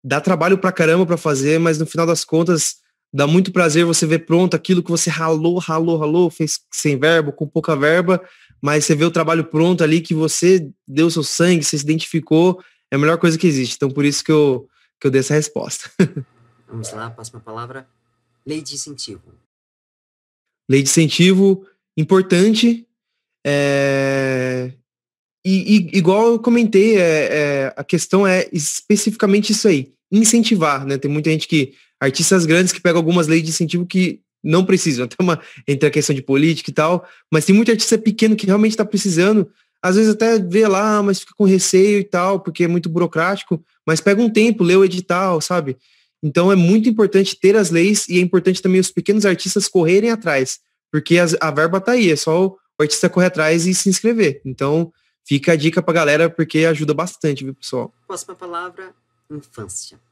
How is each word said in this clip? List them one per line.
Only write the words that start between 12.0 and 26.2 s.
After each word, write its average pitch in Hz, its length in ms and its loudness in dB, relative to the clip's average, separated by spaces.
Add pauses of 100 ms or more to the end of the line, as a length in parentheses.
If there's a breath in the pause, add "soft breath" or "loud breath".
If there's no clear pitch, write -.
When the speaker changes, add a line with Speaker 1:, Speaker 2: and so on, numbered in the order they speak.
Speaker 1:
é 139 60 -2
a - 20 0
melhor 151 180 2
coisa 165 220 2
que 175 80 0
existe. 131 300 0
Então 139 140 -4
por 139 140 -4
isso 143 180 -2
que - 80 -6
eu, 143 380 2 (320)
que - 60 -4
eu 135 40 2
dei 131 100 2
essa 127 120 -4
resposta. - 680 -4
<laughs> - 680 -6
Speaker 2:
Vamos 113 240 -14
lá, 110 160 -12
próxima 113 320 -20
palavra, 120 480 -16 (560)
lei 151 160 -8
de 143 140 -14
incentivo. 135 580 -14 (1400)
Speaker 1:
Lei 135 140 2
de 135 80 -2
incentivo, 185 760 2 (300 loud breath)
importante, 190 880 2 (600)
é, 135 1300 -2 (720)
e, 190 300 2 (160)
e 196 60 2
igual 196 300 4